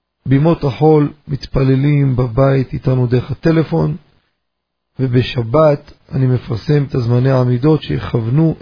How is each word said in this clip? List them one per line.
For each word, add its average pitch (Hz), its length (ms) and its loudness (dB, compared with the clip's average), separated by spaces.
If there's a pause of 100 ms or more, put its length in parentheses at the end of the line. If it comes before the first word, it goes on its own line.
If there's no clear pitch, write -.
(260)
בימות 151 380 2
החול 151 480 2 (160)
מתפללים 139 880 0
בבית 131 560 0
איתנו 127 340 0
דרך 120 240 -2
הטלפון, 160 680 -2 (1000)
ובשבת 131 920 0 (200)
אני 131 140 0
מפרסם 127 580 -2
את 131 100 -8
הזמני 123 360 0
העמידות 127 520 2
שיכוונו 131 800 -2